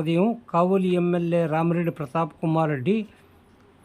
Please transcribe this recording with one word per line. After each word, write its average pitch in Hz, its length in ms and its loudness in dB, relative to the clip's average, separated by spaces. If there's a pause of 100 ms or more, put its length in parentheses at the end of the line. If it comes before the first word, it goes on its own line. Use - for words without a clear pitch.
ఉదయం 165 260 2 (260)
కావలి 185 380 2 (100)
ఎమ్మెల్యే 170 400 0 (140)
రామిరెడ్డి 170 460 0
ప్రతాప్ 156 420 -4
కుమార్ 160 320 0
రెడ్డి 139 220 0 (880)